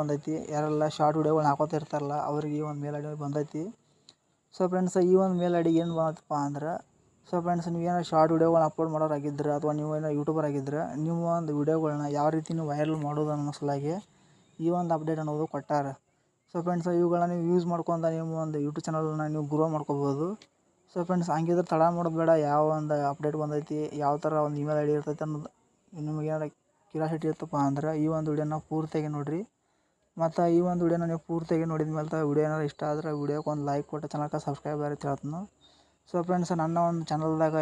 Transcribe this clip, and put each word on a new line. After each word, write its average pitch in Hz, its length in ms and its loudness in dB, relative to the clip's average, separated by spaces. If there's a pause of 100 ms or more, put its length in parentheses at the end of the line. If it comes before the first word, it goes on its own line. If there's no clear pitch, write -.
ಬಂದೈತಿ. 147 340 -2 (200)
ಯಾರೆಲ್ಲ 151 340 2
ಶಾರ್ಟ್ 151 300 2
ವಿಡಿಯೋಗಳನ್ನ 151 340 4
ಹಾಕೋತಾ 151 240 0
ಇರ್ತಾರಲ್ಲ, 147 400 -4 (140)
ಅವ್ರಿಗೆ 151 260 -2
ಈ 151 40 -2
ಒಂದು 151 240 -6
ಮೇಲ್ 147 120 -6
ಐ 147 80 -8
ಡಿ 151 200 -8
ಬಂದೈತಿ. 151 380 -4 (920)
So 185 180 0
ಫ್ರೆಂಡ್ಸ್, 185 240 0 (140)
ಈ 185 40 8 (100)
ಒಂದು 185 180 2
ಮೇಲ್ 175 180 2
ಐ - 20 4
ಡಿ 165 200 4
ಏನು 170 160 -2
ಬಂದೈತಪ್ಪ 160 360 -2 (120)
ಅಂದ್ರೆ, 147 260 -4 (560)
so 175 140 0
ಫ್ರೆಂಡ್ಸ್, 175 260 -2
ನೀವು 170 220 -2
ಏನೋ 175 120 0
ಶಾರ್ಟ್ 160 300 6
ವಿಡಿಯೋಗಳನ್ನ 160 380 6
ಅಪ್ಲೋಡ್ 165 200 -2
ಮಾಡೋರಾಗಿದ್ರೆ 147 680 0
ಅಥವಾ 151 140 0
ನೀವು 151 240 -2
ಏನೋ 156 120 -2
ಯೂಟ್ಯೂಬರ್ 151 420 0
ಆಗಿದ್ರೆ, 143 320 -2 (240)
ನಿಮ್ಮ 170 160 -2 (160)
ಒಂದು 151 220 -2
ವಿಡಿಯೋಗಳನ್ನ 151 480 0 (100)
ಯಾವ 147 100 2
ರೀತಿ 160 300 -2
ನೀವು 160 140 -4
ವೈರಲ್ 151 340 0
ಮಾಡೋದು 151 300 -2
ಅನ್ನೋ 147 240 -4
ಸಲುವಾಗಿ 143 340 -2 (640)
ಈ 165 120 0 (100)
ಒಂದು 165 180 0
ಅಪ್ಡೇಟ್ 156 200 -2
ಅನ್ನೋದು 151 360 -2
ಕೊಟ್ಟಾರ. 143 320 -2 (640)
So 175 120 -2
ಫ್ರೆಂಡ್ಸ್, 175 240 -2 (100)
ಇವುಗಳನ್ನ 175 340 4
ನೀವು 170 200 -2
ಯೂಸ್ 180 180 4
ಮಾಡ್ಕೊಂತ 165 340 0 (120)
ನಿಮ್ಮ 160 260 -4
ಒಂದು 156 220 -4
YouTube 151 220 -4
ಚಾನಲ್ನ 156 460 0
ನೀವು 151 100 -2 (100)
ಗ್ರೋ 151 200 4
ಮಾಡ್ಕೋಬೋದು. 143 540 0 (640)
So 190 140 -4
ಫ್ರೆಂಡ್ಸ್, 175 280 0
ಹಂಗಿದ್ರೆ 170 380 2
ತಡ 160 100 6 (140)
ಮಾಡೋದು 170 240 0
ಬೇಡ, 165 100 6 (180)
ಯಾವ 151 280 4
ಒಂದು 151 200 0 (120)
ಅಪ್ಡೇಟ್ 147 340 -2
ಬಂದೈತಿ, 147 360 -2 (240)
ಯಾವ 143 100 2 (120)
ಥರ 156 80 0 (140)
ಒಂದು 147 160 -2
ಇಮೇಲ್ 151 200 0
ಐ - 60 0
ಡಿ 151 100 4
ಇರ್ತೈತೆ 151 280 -4
ಅನ್ನೋದು 151 240 -6 (560)
ನಿಮ್ಗೆ 151 240 -4
ಏನಾರ 156 160 -2 (440)
ಕ್ಯೂರಿಯಾಸಿಟಿ 160 380 -2
ಇತ್ತಪ್ಪ 156 280 -4 (120)
ಅಂದ್ರೆ 143 220 0 (120)
ಈ 156 40 2 (120)
ಒಂದು 156 140 -2
ವಿಡಿಯೋನ 151 260 -2 (100)
ಪೂರ್ತಿಯಾಗಿ 156 480 -2
ನೋಡ್ರಿ. 147 240 -4 (840)
ಮತ್ತು 165 240 2 (100)
ಈ 170 40 6 (100)
ಒಂದು 175 140 0
ವಿಡಿಯೋನ 170 260 2
ನೀವು 160 180 -4
ಪೂರ್ತಿಯಾಗಿ 165 440 0
ನೋಡಿದ 156 260 0
ಮೇಲೆ 160 320 -2
ವಿಡಿಯೋ 151 180 4
ಏನಾರು 156 220 0
ಇಷ್ಟ - 120 -12 (100)
ಆದ್ರೆ 156 280 -4
ವಿಡಿಯೋಕ್ಕೆ 147 340 -2
ಒಂದು 143 160 -4
ಲೈಕ್ 143 220 -2
ಕೊಟ್ಟು 151 160 -6
ಚಾನಲ್ಗೆ 147 380 -4
ಸಬ್ಸ್ಕ್ರೈಬ್ 147 400 -4
ಆಗಿ 147 120 -4 (100)
ಹೇಳ್ತೀನಿ. 143 340 -4 (680)
So 175 160 0
ಫ್ರೆಂಡ್ಸ್, 180 260 0 (100)
ನನ್ನ 165 160 0
ಒಂದು 170 260 0
ಚಾನಲ್ದಾಗ 156 580 0